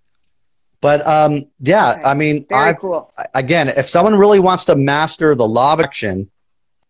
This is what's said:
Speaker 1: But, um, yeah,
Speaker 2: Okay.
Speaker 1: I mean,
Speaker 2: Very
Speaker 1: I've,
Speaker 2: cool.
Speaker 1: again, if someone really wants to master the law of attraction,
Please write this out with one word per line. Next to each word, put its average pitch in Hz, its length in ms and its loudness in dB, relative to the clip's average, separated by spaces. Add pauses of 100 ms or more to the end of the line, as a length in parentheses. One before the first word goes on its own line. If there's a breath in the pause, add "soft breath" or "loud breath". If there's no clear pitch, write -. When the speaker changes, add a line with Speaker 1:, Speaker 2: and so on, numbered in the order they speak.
(800)
Speaker 1:
But, 147 280 0
um, 151 380 0 (160)
yeah, 151 320 2
Speaker 2:
Okay. - 100 -12
Speaker 1:
I 139 100 0
mean, 151 360 -2
Speaker 2:
Very 135 200 0
Speaker 1:
I've, 165 80 -2
Speaker 2:
cool. 175 340 -8 (220)
Speaker 1:
again, 135 360 0
if - 180 -2
someone 202 280 2
really 202 240 4
wants 185 260 0
to 165 100 2
master 147 580 0
the 120 140 0
law 123 260 0
of 160 60 0
attraction, 98 500 -6 (600)